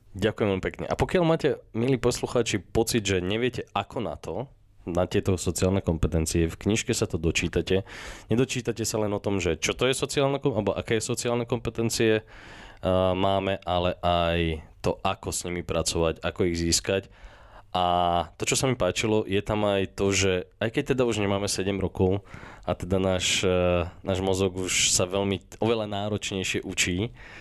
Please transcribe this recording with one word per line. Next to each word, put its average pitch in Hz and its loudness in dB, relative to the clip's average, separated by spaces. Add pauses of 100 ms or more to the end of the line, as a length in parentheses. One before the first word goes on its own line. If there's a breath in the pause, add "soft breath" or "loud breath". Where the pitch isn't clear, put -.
(180)
Ďakujem 107 0
veľmi 92 0
pekne. 82 -6
A 87 -2
pokiaľ 180 2
máte, 160 2 (160)
milí 123 2
poslucháči, 120 0
pocit, 110 0
že 95 2
neviete 107 -2
ako 107 -4
na 78 -6
to, 92 -8 (400)
na 87 2
tieto 95 0
sociálne 92 0
kompetencie, 82 2
v - -8
knižke 110 0
sa 113 0
to 82 -4
dočítate. 85 0 (480 loud breath)
Nedočítate 120 0
sa 113 -2
len 104 0
o 101 -2
tom, 101 0
že 85 0
čo - -2
to 127 2
je 131 4
sociálna 139 0
kom-, 127 0
alebo 104 2
aké 110 0
sociálne 120 -2
kompetencie, 113 2
eh, - 0
máme, 98 0
ale 90 0
aj 85 2 (160)
to, 87 0
ako 95 -2
s - -4
nimi 87 -4
pracovať, 82 0
ako 87 -2
ich 85 -2
získať. 85 0 (680 loud breath)
A 90 2 (540)
to, - -4
čo 135 0
sa 131 0
mi 120 -2
páčilo, 107 0
je 98 0
tam 104 0
aj 98 0
to, 98 4
že 95 2 (100)
aj 110 0
keď 147 0 (120)
teda 127 2
už 113 0
nemáme 101 0
sedem 98 -2
rokov 95 0 (400 loud breath)
a - -2
teda 92 0
náš, 92 0
eh, 90 4 (160)
náš 95 -2
mozog 95 2
už 92 0
sa 101 2
veľmi, 98 -2
oveľa 110 0
náročnejšie 104 -4
učí, 92 -2 (300 loud breath)